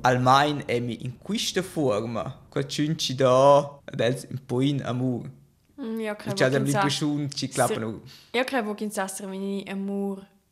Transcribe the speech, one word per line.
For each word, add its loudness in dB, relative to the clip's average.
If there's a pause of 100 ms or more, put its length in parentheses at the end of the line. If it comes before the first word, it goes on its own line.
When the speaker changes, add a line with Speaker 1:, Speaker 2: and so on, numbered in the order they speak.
Speaker 1:
almeno 4
è 0
mi -6
in -8
questa -4
forma, -2
qua -4
ci -2
ci -4
dà, 6
ed -10
è 0
un -10
po' 0
in 0
amore. -4 (400)
Speaker 2:
Mm, -6
io -4
credo -6
Speaker 1:
C'è 4
Speaker 2:
che 2
Speaker 1:
l'impressione 0
Speaker 2:
sa-, -4
Speaker 1:
che -12
ci -4
clappano. -2
Speaker 2:
se-, -10
io 2
credo -2
che -8
in -6
Sastra -6
mi -6
amore, -6 (240)